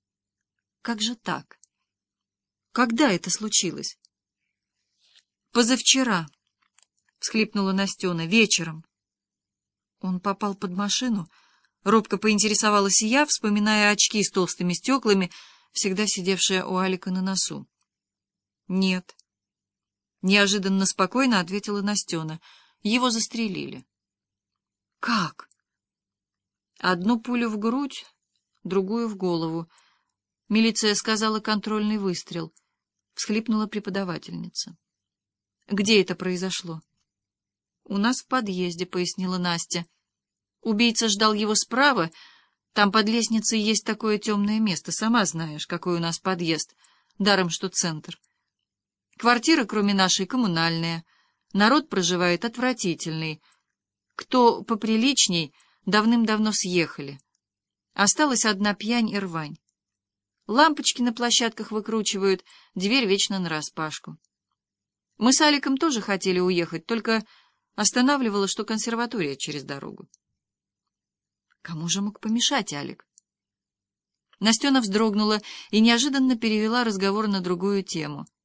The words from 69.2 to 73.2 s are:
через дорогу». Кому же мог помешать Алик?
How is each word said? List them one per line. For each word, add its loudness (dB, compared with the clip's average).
через -8
дорогу». -14
Кому -8
же -2
мог -6
помешать -2
Алик? -10